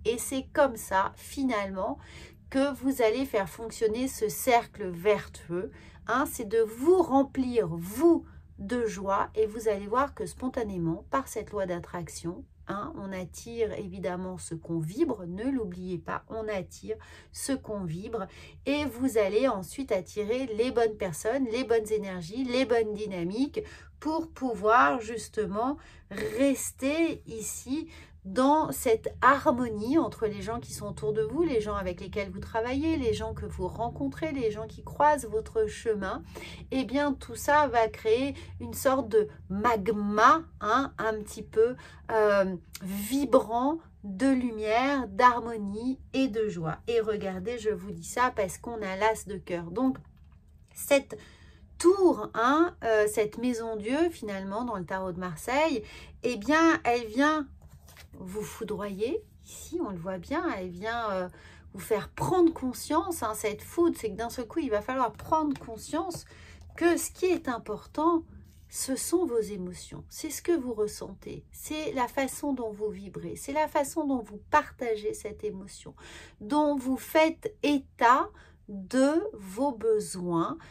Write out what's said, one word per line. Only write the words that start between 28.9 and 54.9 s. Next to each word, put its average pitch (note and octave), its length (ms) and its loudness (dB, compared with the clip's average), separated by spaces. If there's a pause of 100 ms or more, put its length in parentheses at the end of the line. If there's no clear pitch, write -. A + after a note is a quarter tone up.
harmonie B3 760 4
entre A3+ 300 2
les G3+ 160 -4
gens A3+ 180 -4
qui - 140 -12
sont G#3 140 -8
autour G#3+ 260 -4
de A3 80 0
vous, B3 220 0
les B3+ 180 2
gens G#3 140 -4
avec F#3 240 -4
lesquels F#3+ 300 -6
vous F#3+ 100 -12
travaillez, C#4 580 -2
les A#3 160 2
gens A3 180 -4
que G#3+ 140 -8
vous F#3 200 -6
rencontrez, C4 640 -4
les B3 180 0
gens G#3+ 160 -6
qui - 180 -16
croisent C#4+ 460 4
votre A3 360 0
chemin. G#3+ 560 -2 (480)
Eh C4 140 0
bien, C#4 300 2
tout A#3 220 -10
ça D4 320 6
va A3+ 200 4
créer B3 460 2 (260)
une A#3 140 -10
sorte C4 340 2
de G#3 200 4 (200)
magma, G#3 920 4 (180)
hein, A#3+ 380 0
un A3 160 0
petit G#3+ 280 -10
peu, A3 320 2 (380)
euh, G3+ 420 4 (280)
vibrant A#3 960 2 (260)
de G3+ 240 0
lumière, B3 800 2
d'harmonie A3+ 880 2 (140)
et C4+ 160 2
de G#3+ 200 -2
joie. E3 280 -4 (100)
Et A#3 140 2
regardez, G3 560 -2
je G#3+ 140 -2
vous G3 220 -6
dis E3 120 -12
ça B3 320 0
parce F#3+ 220 -2
qu'on A#3 240 -8
a F#3+ 140 -4
l'as G#3+ 300 0
de G#3 120 -8
cœur. E3+ 320 -6
Donc, B3+ 260 0 (800)
cette - 420 2 (600)
tour, E4+ 560 6
hein, C#4 400 4 (100)
euh, G#3+ 220 6
cette G#3+ 320 0
maison A3+ 380 -2
Dieu, C4+ 340 2
finalement, G3+ 540 -6
dans A#3+ 120 -4
le F#3 80 -6
tarot F#3+ 280 -4